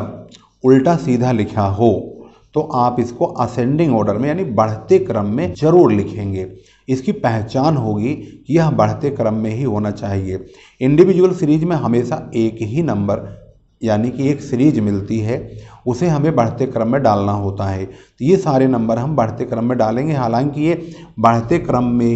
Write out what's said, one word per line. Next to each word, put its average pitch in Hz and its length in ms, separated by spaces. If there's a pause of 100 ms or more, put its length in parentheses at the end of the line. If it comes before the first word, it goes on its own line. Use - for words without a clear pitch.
(640)
उल्टा 135 340
सीधा 123 360
लिखा 107 340
हो 98 460 (420)
तो 151 60 (140)
आप 123 240
इसको 117 260
असेंडिंग 135 680
ऑर्डर 101 220
में 131 100
यानी 170 160 (100)
बढ़ते 110 460
क्रम 110 280
में 160 260
जरूर 160 380
लिखेंगे। 98 560 (400)
इसकी 131 260
पहचान 131 640
होगी 110 380
कि - 400
यह 165 160
बढ़ते 110 400
क्रम 110 220
में 110 160
ही 113 140
होना 104 280
चाहिए। 98 480 (420)
इंडिविजुअल 175 520
सीरीज 156 300
में 170 120
हमेशा 120 460 (140)
एक 113 280
ही 127 200
नंबर 104 420 (560)
यानी 110 300
कि 135 180
एक 143 120
सीरीज 127 380
मिलती 104 400
है, 110 180 (500)
उसे 127 200
हमें 151 280
बढ़ते 117 320
क्रम 113 240
में 139 120
डालना 101 300
होता 101 320
है। 95 200
तो - 400
ये 190 120
सारे 135 300
नंबर 113 300
हम 143 180
बढ़ते 113 300
क्रम 113 200
में 123 120
डालेंगे, 117 360
हालांकि 135 480
ये 165 340 (240)
बढ़ते 117 400
क्रम 123 320
में 117 240